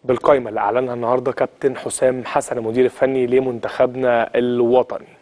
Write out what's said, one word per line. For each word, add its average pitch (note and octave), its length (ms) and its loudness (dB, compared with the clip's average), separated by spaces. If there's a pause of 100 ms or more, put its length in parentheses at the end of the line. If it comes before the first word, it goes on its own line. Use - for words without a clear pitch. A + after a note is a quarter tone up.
بالقايمة B2+ 460 2
اللي A2 100 -6
أعلنها A#2+ 340 0
النهاردة B2 380 -2
كابتن C3 460 -4
حسام B2+ 480 -2
حسن A#2+ 320 -4
المدير A#2 280 2
الفني C3 420 0
لمنتخبنا B2+ 1080 0
الوطني. B2 720 2 (140)